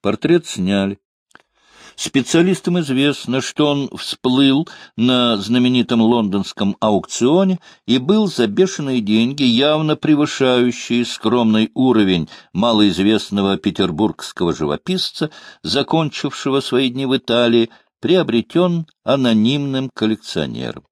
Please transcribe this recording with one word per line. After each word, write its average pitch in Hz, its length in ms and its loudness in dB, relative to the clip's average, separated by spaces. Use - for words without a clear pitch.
Портрет 156 440 0
сняли. 98 540 -2
Специалистам 175 840 0
известно, 135 640 -2
что - 260 0
он 143 300 -2
всплыл 135 720 0
на 120 420 2
знаменитом 123 640 2
лондонском 101 800 0
аукционе 143 800 0
и 123 120 2
был 196 300 2
за 120 200 0
бешеные 135 540 -2
деньги, 117 420 0
явно 147 520 2
превышающие 127 1080 0
скромный 110 680 0
уровень 104 560 2
малоизвестного 101 1040 0
петербургского 90 960 -2
живописца, 78 760 -4
закончившего 139 1000 -2
свои 131 280 0
дни 135 160 -6
в 131 100 0
Италии, 120 540 2
приобретён 165 880 0
анонимным 131 920 0
коллекционером. 67 1000 -6